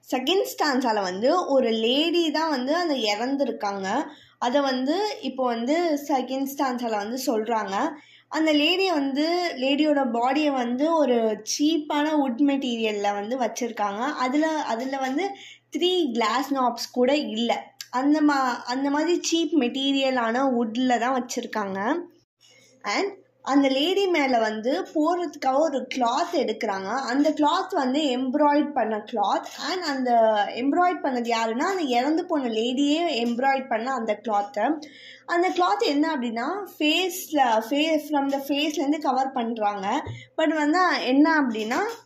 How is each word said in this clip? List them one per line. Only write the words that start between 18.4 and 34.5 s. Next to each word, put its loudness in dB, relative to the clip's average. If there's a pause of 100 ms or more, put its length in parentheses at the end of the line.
அந்த -2
மாதிரி 2
சீப் 0
மெட்டீரியலான 2
வுட்ல 2
தான் 0
வச்சிருக்காங்க. -4 (1080)
And -2 (360)
அந்த 4
லேடி 2
மேல 2
வந்து 0
போறதுக்காக -2
ஒரு 0
கிளாத் 0
எடுக்குறாங்க. -2 (160)
அந்த 2
கிளாத் 0
வந்து 0 (100)
எம்ப்ராய்ட் 2
பண்ண -2
கிளாத். -2 (140)
And -4
அந்த -2 (440)
எம்ப்ராய்ட் 2
பண்ணது -2
யாருன்னா, 0
அந்த -2
இறந்து 2
போன 0
லேடியே 0
எம்ப்ராய்ட் 0
பண்ண -2
அந்த -2
கிளாத்து. -2 (640)